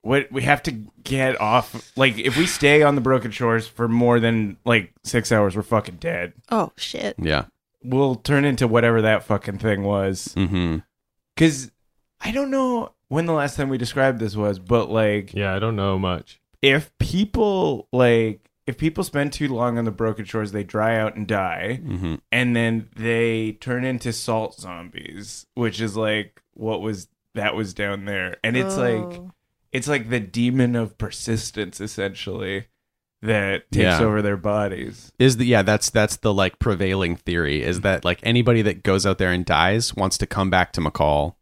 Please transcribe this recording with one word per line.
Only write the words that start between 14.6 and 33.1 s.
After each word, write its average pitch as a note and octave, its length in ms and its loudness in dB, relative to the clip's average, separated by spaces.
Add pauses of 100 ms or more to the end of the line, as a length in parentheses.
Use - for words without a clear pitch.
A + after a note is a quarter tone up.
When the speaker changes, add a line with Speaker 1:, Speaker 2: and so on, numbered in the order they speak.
Speaker 1:
like, G#2 440 0
Speaker 4:
Yeah, G2 200 -2
I F#2+ 40 -2
don't A2 180 -2
know G2 220 0
much. F2+ 420 -4 (220)
Speaker 1:
if C#3 360 2
people, G3 960 0
like, A#2 480 2 (260)
if B2 120 -8
people D#3+ 260 -2
spend C#3+ 280 -2
too D3+ 220 -4
long A#2+ 240 -2
on A#2 60 -2
the A2 80 -2
Broken A2 320 -4
Shores, G#2+ 280 -6
they G2+ 120 -4
dry A2 340 0
out G#2+ 180 -2
and G#2 100 -6
die, G2 580 -4
Speaker 3:
Mm-hmm. F2+ 300 -4 (180)
Speaker 1:
and A#2+ 240 0
then A2+ 400 -2
they A2+ 640 -2
turn B2 240 -4
into B2+ 280 -4
salt A2 460 -4
zombies, F2+ 960 -16
which A2 260 -2
is, G#2+ 160 -4
like, G#2+ 460 -4 (120)
what A2 260 -6
was, G2+ 260 -6 (280)
that G#2 200 -2
was G2 200 -4
down G2+ 320 -6
there, F#2 360 -6
and A2+ 140 0
it's F#3+ 200 0
like, B2 200 0
Speaker 2:
Oh. F3 340 -10 (400)
Speaker 1:
it's B2+ 160 -6
like C#3 240 -2
the B2 80 0
demon A#2+ 560 2
of A2+ 240 -4
persistence, G#2+ 840 -6
essentially, G2 840 -6 (580)